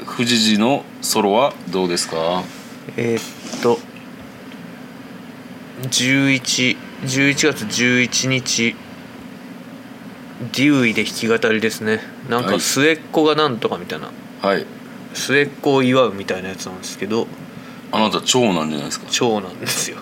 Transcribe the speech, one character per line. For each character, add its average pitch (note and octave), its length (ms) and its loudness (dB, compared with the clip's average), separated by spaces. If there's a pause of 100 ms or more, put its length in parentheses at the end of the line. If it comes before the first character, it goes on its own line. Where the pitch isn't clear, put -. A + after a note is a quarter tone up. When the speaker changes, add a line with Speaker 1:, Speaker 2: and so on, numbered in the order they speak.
Speaker 1:
藤 A#2+ 360 2
次 G#2+ 160 4
の B2 260 4 (180)
ソ - 200 0
ロ G2+ 100 6
は B2 220 4 (160)
ど F#2 160 0
う - 20 2
で F2 100 0
す - 120 -2
か？ E2+ 340 0 (540)
Speaker 2:
え A#2 200 0
ー - 400 -10
っ - 40 -6
と、 A#2 180 4 (2000)
十 C3+ 420 4
一、 B2+ 460 2 (280)
十 C3+ 240 2
一 C#3+ 160 2
月 C3 240 2
十 B2 320 4
一 B2 260 0
日、 A#2+ 480 0 (1800)
デ B2+ 100 2
ュ C#3+ 200 6
ー A#2 40 6
イ A2 60 2
で G#2+ 120 2
弾 - 80 -6
き A2+ 140 -2
語 A2+ 100 6 (160)
り A2 80 2
で A2 80 2
す - 120 -6
ね。 A2 200 0 (280)
な A#2+ 120 2
ん - 20 -2
か G3 160 2
末 D3+ 340 4
っ D#3 60 -2 (120)
子 D#3+ 120 4
が D3+ 120 6
な D3+ 120 4
ん A#2+ 100 0
と - 120 0
か - 80 -2
み F2 80 -8
た - 120 -6
い - 20 -6
な。 - 120 -10 (300)
Speaker 1:
は G2 160 4
い。 - 80 -2 (480)
Speaker 2:
末 C#3 300 4
っ C#3 60 0 (120)
子 C#3+ 140 6
を C3+ 80 6
祝 B2+ 240 6
う G2 60 -2
み G2 120 -8
た F#2+ 120 -2
い F#2 60 -6
な F#2 60 -6
や F#2 60 -8
つ - 100 -10
な F#2 80 -8
ん - 60 -12
で - 40 -16
す - 140 -10
け - 100 -6
ど。 A2 200 0 (640)
Speaker 1:
あ G#2+ 80 2
な G#2+ 100 6
た E2 120 0
長 B2 200 4 (120)
男 D#2 160 0
じ D#2 60 -2
ゃ - 20 -2
な C#2+ 60 -4
い - 40 -6
で - 40 -6
す - 80 -6
か。 - 100 -14
Speaker 2:
長 A2 320 2
男 F2+ 180 -10
で - 80 -6
す - 220 -2
よ。 - 120 -12